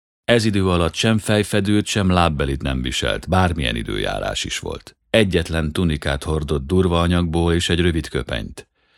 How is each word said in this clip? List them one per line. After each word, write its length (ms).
Ez 200
idő 260
alatt 240
sem 240
fejfedőt, 680
sem 240
lábbelit 520
nem 200
viselt, 460
bármilyen 480
időjárás 680
is 140
volt. 380
Egyetlen 600
tunikát 520
hordott 420
durva 340
anyagból 540
és 140
egy 120
rövid 280
köpenyt. 600